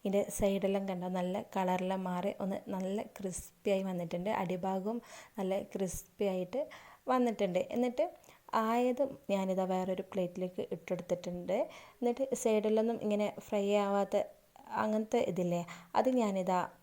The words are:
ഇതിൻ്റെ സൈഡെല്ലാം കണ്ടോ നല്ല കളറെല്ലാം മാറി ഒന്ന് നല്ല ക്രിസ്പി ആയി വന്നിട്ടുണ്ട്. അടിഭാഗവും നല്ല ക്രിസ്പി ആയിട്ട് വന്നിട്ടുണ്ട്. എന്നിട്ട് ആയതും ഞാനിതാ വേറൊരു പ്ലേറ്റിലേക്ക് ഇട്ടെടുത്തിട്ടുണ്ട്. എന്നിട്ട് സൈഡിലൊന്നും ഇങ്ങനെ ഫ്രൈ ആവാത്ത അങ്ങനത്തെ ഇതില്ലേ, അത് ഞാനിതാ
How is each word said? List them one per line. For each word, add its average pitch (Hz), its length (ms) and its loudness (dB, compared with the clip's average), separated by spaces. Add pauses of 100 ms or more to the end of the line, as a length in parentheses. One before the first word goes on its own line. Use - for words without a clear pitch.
ഇതിൻ്റെ 202 220 2 (160)
സൈഡെല്ലാം 196 480 2
കണ്ടോ 180 220 -4 (100)
നല്ല 185 240 -2 (120)
കളറെല്ലാം 185 500 0
മാറി 180 360 0
ഒന്ന് 196 180 -2 (160)
നല്ല 190 300 -2 (140)
ക്രിസ്പി - 560 -6
ആയി 190 160 0
വന്നിട്ടുണ്ട്. 175 400 -2 (120)
അടിഭാഗവും 190 560 -2 (400)
നല്ല 196 240 -2 (100)
ക്രിസ്പി 196 600 -4
ആയിട്ട് 185 280 -2 (520)
വന്നിട്ടുണ്ട്. 208 480 2 (160)
എന്നിട്ട് 247 300 2 (600)
ആയതും 247 440 2 (240)
ഞാനിതാ 190 380 2
വേറൊരു 185 400 0
പ്ലേറ്റിലേക്ക് 180 500 -2 (140)
ഇട്ടെടുത്തിട്ടുണ്ട്. 180 800 -4 (400)
എന്നിട്ട് 240 280 0 (200)
സൈഡിലൊന്നും 220 600 2
ഇങ്ങനെ 208 220 2 (200)
ഫ്രൈ 202 180 0 (200)
ആവാത്ത 202 300 2 (680)
അങ്ങനത്തെ 220 380 2 (100)
ഇതില്ലേ, 175 320 0 (320)
അത് 220 140 4 (140)
ഞാനിതാ 190 360 2 (240)